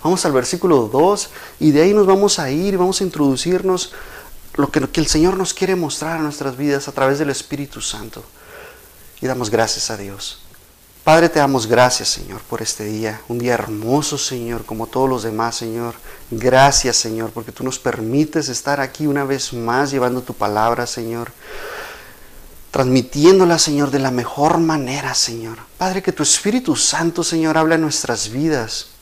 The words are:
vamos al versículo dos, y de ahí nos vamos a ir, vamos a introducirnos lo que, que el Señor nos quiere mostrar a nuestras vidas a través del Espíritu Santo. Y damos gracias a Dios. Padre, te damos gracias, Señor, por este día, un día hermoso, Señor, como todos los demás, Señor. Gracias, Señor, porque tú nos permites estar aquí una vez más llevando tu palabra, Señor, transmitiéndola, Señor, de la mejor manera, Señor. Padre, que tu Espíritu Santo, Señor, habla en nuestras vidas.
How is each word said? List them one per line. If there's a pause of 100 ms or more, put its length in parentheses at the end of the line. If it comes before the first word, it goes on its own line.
vamos
al
versículo
dos, (280)
y
de
ahí
nos
vamos
a
ir,
vamos
a
introducirnos (600)
lo
que,
que
el
Señor
nos
quiere
mostrar
a
nuestras
vidas
a
través
del
Espíritu
Santo. (1000)
Y
damos
gracias
a
Dios. (600)
Padre,
te
damos
gracias,
Señor,
por
este
día,
un
día
hermoso,
Señor,
como
todos
los
demás,
Señor. (360)
Gracias,
Señor,
porque
tú
nos
permites
estar
aquí
una
vez
más
llevando
tu
palabra,
Señor, (1400)
transmitiéndola,
Señor,
de
la
mejor
manera,
Señor. (180)
Padre,
que
tu
Espíritu
Santo,
Señor,
habla
en
nuestras
vidas. (140)